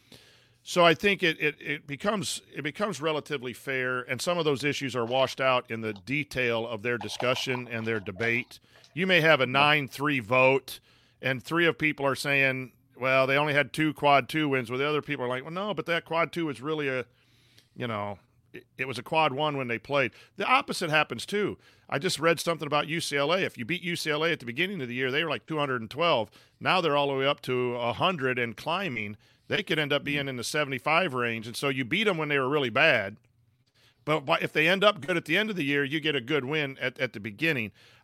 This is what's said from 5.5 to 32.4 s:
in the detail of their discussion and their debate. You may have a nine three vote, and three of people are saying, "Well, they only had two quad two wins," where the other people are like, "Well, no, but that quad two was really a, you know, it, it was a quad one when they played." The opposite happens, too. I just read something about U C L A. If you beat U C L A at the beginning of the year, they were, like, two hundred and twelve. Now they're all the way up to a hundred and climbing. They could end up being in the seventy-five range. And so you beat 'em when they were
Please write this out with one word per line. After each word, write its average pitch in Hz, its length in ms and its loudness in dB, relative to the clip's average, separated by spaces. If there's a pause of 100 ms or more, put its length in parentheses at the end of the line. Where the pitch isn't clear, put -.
in 113 100 -6
the 110 120 -2
detail 117 760 -2
of 110 140 -8
their 120 160 -2
discussion 123 720 -2
and 113 180 -6
their 113 140 0
debate. 113 600 -4 (320)
You 180 140 -2
may 185 140 6
have 151 200 6
a 127 60 4
nine 143 420 4
three 139 320 -2
vote, 131 600 4 (400)
and 127 220 -4
three 170 240 2
of 156 120 2
people 147 280 -2
are 131 80 2
saying, 135 580 0 (240)
"Well, 131 300 4
they 135 100 2
only 147 180 4
had 143 180 2
two 156 200 2
quad 143 360 4
two 156 200 0
wins," 127 220 0
where 127 80 -4
the 143 100 0
other 151 140 0
people 135 220 -6
are 123 40 -2
like, 127 140 -4
"Well, 160 100 -12
no, 196 200 -4
but 156 140 -6
that 170 180 -2
quad 165 280 0
two 170 140 -2
was 120 140 -6
really 151 280 -2
a, 127 160 -2 (720)
you 123 100 -6
know, 104 320 -4 (340)
it, - 120 -16 (140)
it 131 100 -4
was 123 100 -6
a 120 40 -8
quad 156 300 2
one 143 240 0
when 131 120 -4
they 117 100 -2
played." 135 340 0 (240)
The 196 100 -2
opposite 254 440 0
happens, 147 360 0
too. 190 320 -2 (300)
I 139 120 -2
just 175 180 -2
read 160 220 2
something 160 260 -4
about 151 220 0
U 170 120 -2
C 147 160 -4
L 143 160 2
A. 190 60 2
If 151 180 -2
you 120 80 -8
beat 165 180 -4
U 175 120 -4
C 156 160 -4
L 151 140 0
A 170 80 2
at - 80 -2
the 123 60 -14
beginning 165 340 -4
of 123 80 -6
the 120 60 -8
year, 127 180 0
they 151 100 0
were, 165 80 -4
like, 123 160 -6
two 156 120 -4
hundred 131 240 0
and 104 80 -10
twelve. 143 400 2 (280)
Now 175 220 2
they're 147 160 2
all 143 100 2
the 139 80 -2
way 135 120 0
up 143 160 0
to 123 340 -2
a 120 160 -2
hundred 135 480 0
and 117 160 -2
climbing. 131 600 -6 (320)
They 165 140 0
could 175 160 -2
end 143 140 0
up 139 100 2
being 143 240 -2
in 131 100 -6
the 117 60 -6
seventy-five 151 720 0
range. 117 320 -2
And 117 80 -10
so 139 140 -2
you 135 160 -2
beat 202 240 0
'em 180 80 2
when 151 120 -2
they 143 100 2
were 131 100 2